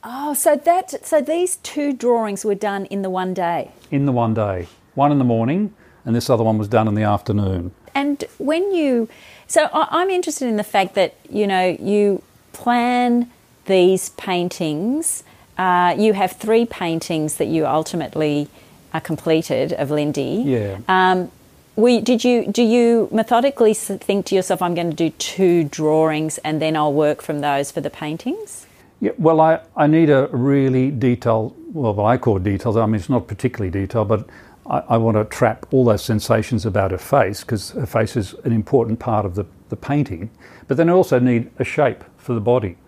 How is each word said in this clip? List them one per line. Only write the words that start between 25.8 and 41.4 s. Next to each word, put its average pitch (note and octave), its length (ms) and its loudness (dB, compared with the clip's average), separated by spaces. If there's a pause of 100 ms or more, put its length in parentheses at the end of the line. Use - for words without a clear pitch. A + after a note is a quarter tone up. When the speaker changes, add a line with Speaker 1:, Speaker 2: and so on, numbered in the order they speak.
Speaker 1:
and D#3 220 -4
then D#3 140 0
I'll D3+ 160 0
work D3 300 2
from D3+ 200 -6
those C#3+ 300 -2
for - 100 -6
the D3 80 -4
paintings"? B3 760 -8 (340)
Speaker 2:
Yeah, - 180 -2
well, D#3+ 220 4
I, D#3+ 220 4 (160)
I D3+ 100 4
need D#3 220 4
a C#3 240 4
really C3 580 2
detailed, A#2+ 640 0 (180)
well, B2+ 200 -2
what G2+ 100 -2
I A#2 140 4
call A2+ 220 0
detailed, G2+ 380 -2
I A2+ 80 2
mean, A2 100 0
it's G2 120 -6
not B2 200 -2
particularly G#2+ 440 -4
detailed, G2 380 -2
but G#2+ 180 0 (380)
I, - 140 -2 (100)
I A#2 80 2
want A2+ 180 2
to G#2+ 80 2
trap A2 480 -2
all C3 140 4
those G#2+ 180 2
sensations A2 600 -2
about F#2+ 260 0
her F#2 60 -4
face, G#2+ 480 0
'cause - 260 -6
her D#3 140 -6
face A2 320 -2
is G2+ 160 -4 (100)
an B2 80 -2
important A2+ 480 0
part G#2+ 260 -2
of F2+ 100 -6
the, G2+ 100 -4 (240)
the A2+ 80 -8
painting. A2 520 -4 (380)
But C3+ 80 0
then E3 140 2
I F3 40 4
also F3+ 240 4
need B2 320 2 (100)